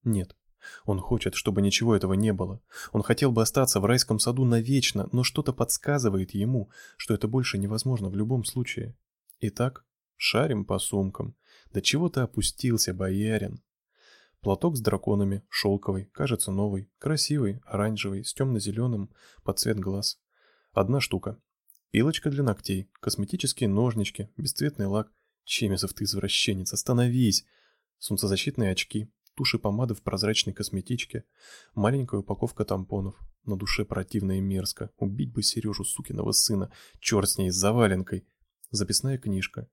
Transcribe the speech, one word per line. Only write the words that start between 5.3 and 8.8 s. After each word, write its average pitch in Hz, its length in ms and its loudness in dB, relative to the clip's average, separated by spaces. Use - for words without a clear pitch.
подсказывает 113 800 0
ему, 107 380 0
что - 160 -2
это 107 160 0
больше 120 280 0
невозможно 107 520 -2
в 98 80 -6
любом 113 260 0
случае. 117 540 -6